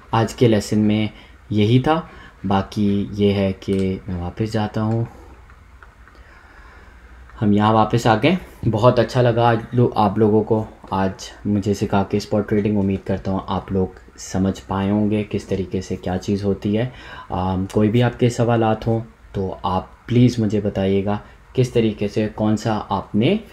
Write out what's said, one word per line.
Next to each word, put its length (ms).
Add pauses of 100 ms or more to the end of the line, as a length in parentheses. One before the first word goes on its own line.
(120)
आज 200
के 160
lesson 320
में 300 (420)
यही 280
था। 160 (500)
बाकी 420 (260)
ये 180
है 220
कि 200 (340)
मैं 120
वापस 300
जाता 300
हूँ, 260 (2250)
हम 180
यहाँ 200
वापस 340
आ 100
गए। 200 (300)
बहुत 320
अच्छा 240
लगा 260
आज 140 (120)
लो-, 200
आप 240
लोगों 240
को 240 (260)
आज 380 (160)
मुझे 280
सिखा 360
के 100
spot 280
trading। 300
उम्मीद 280
करता 240
हूँ 180
आप 240
लोग 280 (200)
समझ 400
पाए 300
होंगे 340
किस 240
तरीके 340
से 140
क्या 200
चीज़ 280
होती 300
है। 100 (460)
अम, 440
कोई 140
भी 120
आपके 300
सवालात 560
हों 140 (340)
तो 140 (160)
आप 260 (180)
please 320
मुझे 200
बताइएगा। 600 (340)
किस 200
तरीके 340
से 200
कौन 280
सा 180
आपने, 680 (120)